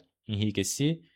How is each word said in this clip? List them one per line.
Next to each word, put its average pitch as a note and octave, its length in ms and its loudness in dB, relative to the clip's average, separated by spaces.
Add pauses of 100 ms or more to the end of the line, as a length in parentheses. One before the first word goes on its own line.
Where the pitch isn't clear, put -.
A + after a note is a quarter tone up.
(260)
enriqueci, G#2+ 760 0 (140)